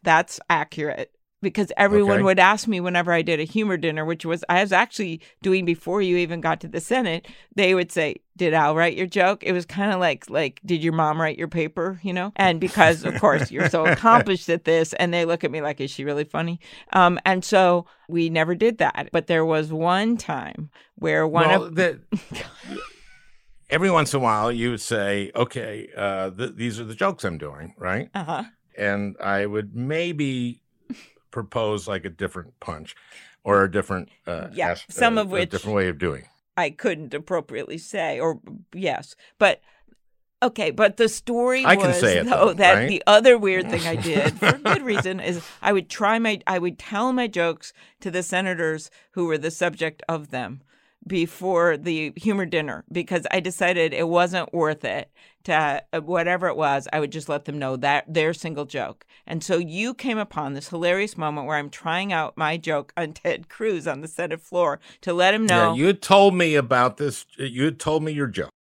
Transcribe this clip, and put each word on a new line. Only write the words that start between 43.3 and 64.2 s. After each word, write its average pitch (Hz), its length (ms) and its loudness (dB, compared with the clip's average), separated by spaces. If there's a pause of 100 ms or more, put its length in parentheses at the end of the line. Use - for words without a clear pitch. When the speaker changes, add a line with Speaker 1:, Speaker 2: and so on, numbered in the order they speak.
Speaker 1:
weird 190 320 0
thing 170 160 -4
I 165 100 -2
Speaker 2:
<laughs> - 60 -4
Speaker 1:
did - 360 0
for 208 200 4
good 294 240 0
reason 190 380 -2
is 175 220 -4 (200)
I 202 100 2
would 190 160 0
try 214 300 0
my, 220 280 -2
I 185 120 0
would 175 200 -4
tell 226 340 -2
my 247 160 0
jokes 170 440 -4 (280)
to 190 100 -6
the 180 120 -4
senators 170 680 -4 (220)
who 180 140 -2
were 156 120 0
the 151 120 -4
subject 160 580 -4
of 151 220 -6
them 127 320 -8 (440)
before 170 720 0
the 151 380 -4
humor 196 280 -2
dinner 151 480 -4
because 175 380 -4
I 185 100 0
decided 175 540 0
it 170 140 -2
wasn't 175 440 0
worth 156 320 -2
it 117 260 -6 (340)
to, 151 380 0 (120)
uh, 165 60 -2
whatever 175 480 -2
it 151 80 -2
was, 139 360 0
I 156 80 0
would 147 100 -2
just 151 180 -10
let 151 180 -4
them 147 120 -8
know 131 180 -4
that 139 360 0
their 160 220 2
single 147 320 -8
joke. 110 400 -8 (200)
And 160 160 -8
so 185 140 0
you 180 380 -4
came 233 240 -4
upon 156 340 -6
this 139 160 -12
hilarious 180 480 -2
moment 151 300 -4
where 151 100 -2
I'm 147 140 -4
trying 185 420 -4
out 160 240 -2
my 160 220 -2
joke 151 400 -4
on 156 160 -6
Ted - 340 -6
Cruz 190 400 -4
on 143 140 -6
the 160 60 -14
Senate 165 340 -8